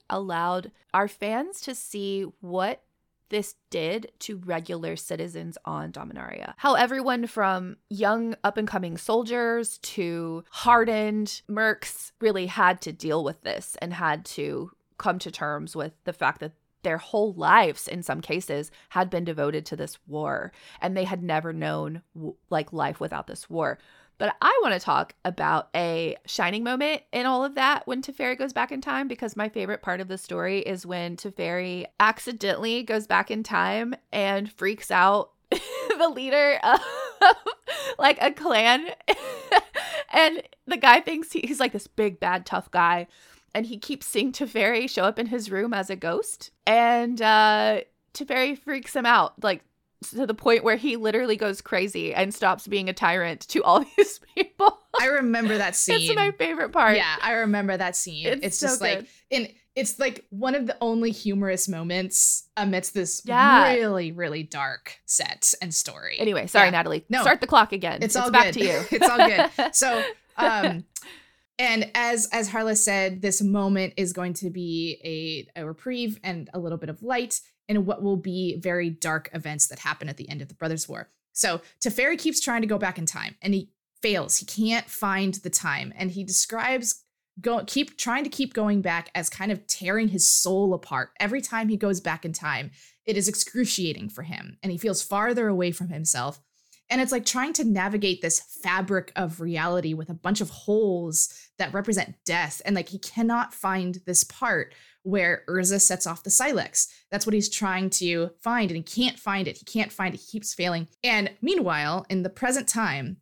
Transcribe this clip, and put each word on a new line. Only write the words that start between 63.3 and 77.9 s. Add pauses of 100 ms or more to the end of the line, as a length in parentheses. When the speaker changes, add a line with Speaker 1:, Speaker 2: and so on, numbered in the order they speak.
Speaker 2:
really,
really
dark
set
and
story.
Speaker 1:
Anyway,
sorry,
Speaker 2:
Yeah.
Speaker 1:
Natalie.
Speaker 2:
No.
Speaker 1:
Start
the
clock
again.
Speaker 2:
It's
Speaker 1:
It's
Speaker 2:
all
Speaker 1:
back
Speaker 2:
good.
Speaker 1:
to
you.
Speaker 2:
<laughs>
It's
all
good.
Speaker 1:
<laughs>
Speaker 2:
So, (340)
um, (720)
and
as,
as
Harla
said,
this
moment
is
going
to
be
a,
a
reprieve
and
a
little
bit
of
light (260)
in
what